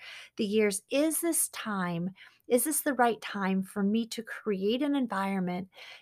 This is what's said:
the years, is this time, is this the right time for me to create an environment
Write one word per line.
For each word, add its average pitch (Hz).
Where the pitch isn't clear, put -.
the 226
years, 208
is 294
this -
time, 180
is 247
this 302
the 294
right 240
time 190
for 202
me 220
to 226
create 214
an 285
environment 196